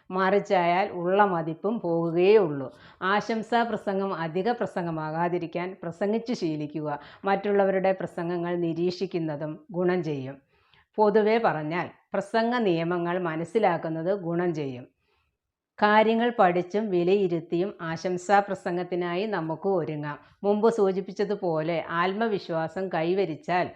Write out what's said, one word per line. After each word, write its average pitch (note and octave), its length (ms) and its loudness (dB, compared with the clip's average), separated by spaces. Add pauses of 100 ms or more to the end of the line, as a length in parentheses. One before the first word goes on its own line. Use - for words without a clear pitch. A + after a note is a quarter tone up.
(120)
മറിച്ചായാൽ F#3+ 800 2
ഉള്ള F#3 420 2
മതിപ്പും E3 460 -4
പോകുകയേ E3+ 580 4
ഉള്ളൂ. D3 320 0 (320)
ആശംസാ G#3+ 600 0
പ്രസംഗം G3 520 -4
അധിക E3 360 -2
പ്രസംഗമാകാതിരിക്കാൻ E3+ 1300 -4
പ്രസംഗിച്ചു G#3 500 -2
ശീലിക്കുക. D3+ 680 -4 (260)
മറ്റുള്ളവരുടെ G3 680 2
പ്രസംഗങ്ങൾ F3 640 -4
നിരീക്ഷിക്കുന്നതും E3 1040 -4 (120)
ഗുണം F3+ 320 0
ചെയ്യും. C#3 340 -6 (580)
പൊതുവെ G#3+ 420 4
പറഞ്ഞാൽ D#3 520 -2 (240)
പ്രസംഗ A3+ 420 0
നിയമങ്ങൾ F3 640 0
മനസ്സിലാക്കുന്നത് E3+ 960 0
ഗുണം E3+ 400 -2
ചെയ്യും. C3+ 420 -8 (840)
കാര്യങ്ങൾ A3 580 4
പഠിച്ചും F#3 500 2
വിലയിരുത്തിയും F3 920 2
ആശംസാ F3+ 580 0
പ്രസംഗത്തിനായി F3+ 840 -2
നമുക്ക് E3 440 -4
ഒരുങ്ങാം. D3+ 500 -2 (240)
മുമ്പ് G#3 300 4
സൂചിപ്പിച്ചതുപോലെ F#3+ 1120 0
ആത്മവിശ്വാസം F3+ 1000 -2
കൈവരിച്ചാൽ E3+ 880 -2